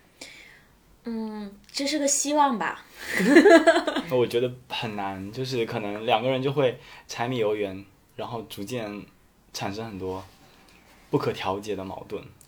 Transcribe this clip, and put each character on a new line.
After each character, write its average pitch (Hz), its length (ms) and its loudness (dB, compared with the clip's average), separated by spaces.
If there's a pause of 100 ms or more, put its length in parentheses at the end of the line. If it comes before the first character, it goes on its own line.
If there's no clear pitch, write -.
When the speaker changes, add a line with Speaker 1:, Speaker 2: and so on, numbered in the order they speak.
(1040)
Speaker 1:
嗯， 214 520 -10 (160)
这 277 140 -4
是 294 140 -2
个 277 80 0
希 277 260 0
望 277 240 4
吧。 - 260 -4 (680)
Speaker 2:
<laughs> 330 600 6
Speaker 3:
我 123 160 4
觉 110 140 0
得 123 120 0 (160)
很 107 280 -6
难， 98 360 -8
就 127 140 -6
是 127 220 -2
可 117 120 -4
能 104 280 -6
两 113 160 2
个 127 40 0
人 131 140 0
就 139 100 0
会 135 280 2 (280)
柴 120 200 -6
米 127 100 -2
油 107 180 2
盐， 98 300 -6 (300)
然 104 120 -8
后 113 220 -8
逐 - 140 -12
渐 104 420 -8 (480)
产 104 180 -6
生 110 140 -8
很 101 140 -10
多 92 260 -8 (840)
不 147 80 2
可 123 120 -2
调 101 280 -4
节 104 160 -6
的 95 100 -8
矛 92 240 -10
盾。 98 140 -10 (240)